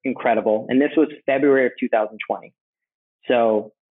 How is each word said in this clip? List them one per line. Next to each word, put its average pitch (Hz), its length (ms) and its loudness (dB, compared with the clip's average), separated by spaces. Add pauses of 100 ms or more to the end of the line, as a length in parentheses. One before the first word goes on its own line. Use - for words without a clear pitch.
incredible. 110 640 0
And 127 120 2
this 147 140 0
was 156 140 4 (160)
February 135 400 2
of 120 120 -2
two 123 120 -4
thousand 107 360 -2
twenty. - 280 -10 (720)
So 113 460 0 (200)